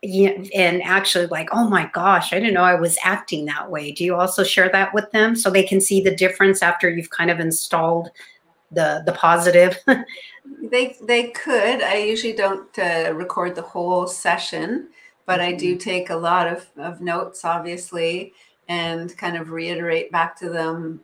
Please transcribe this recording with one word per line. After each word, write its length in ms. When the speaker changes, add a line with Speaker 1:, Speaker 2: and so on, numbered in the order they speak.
Speaker 1:
you 260
know, 160
and 280
actually 440
like, 260
"Oh 160
my 240
gosh, 400
I 60
didn't 160
know 80
I 120
was 280
acting 440
that 240
way." 220
Do 120
you 100
also 300
share 260
that 240
with 180
them 240
so 140
they 120
can 180
see 200
the 140
difference 480
after 280
you've 200
kind 200
of 100
installed 680
the, 340
the 80
positive? 760
<laughs> 20
Speaker 2:
They, 400
they 280
could. 520
I 140
usually 360
don't, 460
uh, 360
record 420
the 60
whole 440
session, 840
but 140
I 120
do 200
Speaker 1:
Mm-hmm. 60
Speaker 2:
take 320
a 60
lot 300
of, 200
of 240
notes, 440
obviously, 880
and 500
kind 180
of 140
reiterate 600
back 260
to 100
them 560